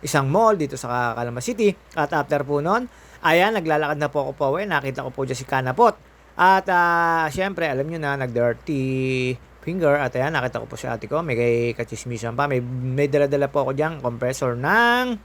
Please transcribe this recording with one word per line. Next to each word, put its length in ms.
isang 240
mall 240
dito 240
sa 400
Calamba 240
City. 320
At 160
after 320
po 160
nun, 240
ayan, 320
naglalakad 400
na 160
po 160
ako 80
po. 80
Ayan, 160
nakita 240
ko 80
po 160
dyan 160
si 80
Kanapot. 480
At, 320
ah, 640
syempre, 320
alam 240
nyo 80
na, 160
nag-dirty 1200
finger. 320
At 160
ayan, 240
nakita 240
ko 80
po 80
si 80
ate 240
ko. 160
May 80
kay 400
kachismisan 640
pa. 80
May, 160
may 480
dala-dala 400
po 160
ako 80
dyan, 320
compressor 480
ng 720